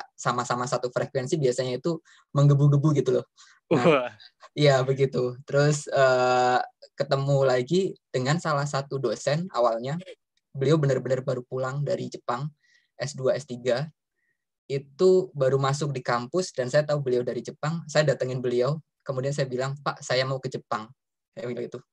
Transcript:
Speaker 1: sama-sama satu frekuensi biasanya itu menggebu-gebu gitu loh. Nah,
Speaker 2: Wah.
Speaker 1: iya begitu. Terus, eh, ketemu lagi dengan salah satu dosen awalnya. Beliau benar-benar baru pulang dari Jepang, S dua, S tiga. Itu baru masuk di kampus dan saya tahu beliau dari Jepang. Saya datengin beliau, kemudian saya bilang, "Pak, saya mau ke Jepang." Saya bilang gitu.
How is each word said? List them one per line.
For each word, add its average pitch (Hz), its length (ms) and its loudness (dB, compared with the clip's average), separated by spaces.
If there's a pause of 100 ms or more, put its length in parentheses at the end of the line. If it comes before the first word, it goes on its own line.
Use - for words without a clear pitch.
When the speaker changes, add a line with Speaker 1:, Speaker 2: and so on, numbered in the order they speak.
(140)
Speaker 1:
sama-sama 123 560 -4
satu 123 240 -2
frekuensi 127 400 -2
biasanya 127 480 0
itu 165 160 -2 (320)
menggebu-gebu 143 640 4
gitu 127 240 2
loh. - 80 -4 (400)
Nah, 147 160 2
Speaker 2:
Wah. 131 320 4 (400)
Speaker 1:
iya 143 320 6
begitu. 127 560 0
Terus, 147 480 0
eh, 127 720 4 (320)
ketemu 139 480 2
lagi 135 560 2 (160)
dengan 135 240 0
salah 143 320 -2
satu 139 320 -4
dosen 135 480 -2
awalnya. 120 480 -2 (560)
Beliau 139 240 2
benar-benar 127 480 0
baru 127 160 -4
pulang 131 400 -6
dari 123 240 -4
Jepang, 127 400 -8 (480)
S 139 240 -10
dua, 131 160 0
S - 160 -8
tiga. 123 400 -4 (800)
Itu 185 640 2
baru 135 240 2
masuk 143 320 0
di 131 160 -6
kampus 123 480 -2
dan 123 160 -4
saya 147 160 2
tahu 147 160 -2
beliau 123 240 0
dari 117 160 -6
Jepang. 156 480 -6
Saya 147 240 2
datengin 127 240 -4
beliau, 123 400 0 (240)
kemudian 135 320 -6
saya 135 160 -4
bilang, 131 320 -4
"Pak, - 240 -6
saya 131 160 0
mau 131 160 -4
ke 135 80 -10
Jepang." 113 400 -8 (480)
Saya 120 160 -10
bilang 120 160 -8
gitu. - 160 -14 (100)